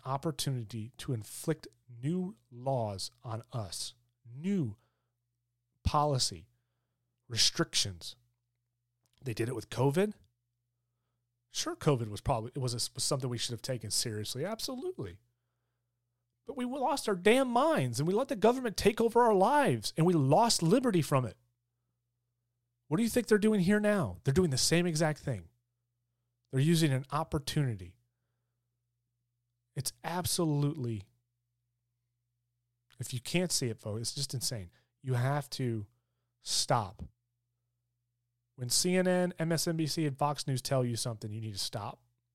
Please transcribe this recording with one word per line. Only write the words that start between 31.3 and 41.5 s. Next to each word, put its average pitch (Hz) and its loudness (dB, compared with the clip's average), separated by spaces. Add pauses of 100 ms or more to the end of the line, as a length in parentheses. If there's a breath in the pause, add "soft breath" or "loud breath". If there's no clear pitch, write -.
if - -10
you 123 -6
can't 175 -2
see 127 -2
it, 110 -8
folks, 107 -8
it's 117 -6
just 135 -6
insane. 107 -6 (320)
You 131 -2
have 135 -2
to 113 -4 (560)
stop. - -2 (1500)
When 123 -8
C 180 2
N 185 4
N, 180 2
M 165 0
S 160 0
N 170 0
B 160 0
C, 156 -2
and 139 -2
Fox 147 -2
News 131 -2
tell 131 0
you 120 -2
something, 113 -6
you 110 -8
need 110 -8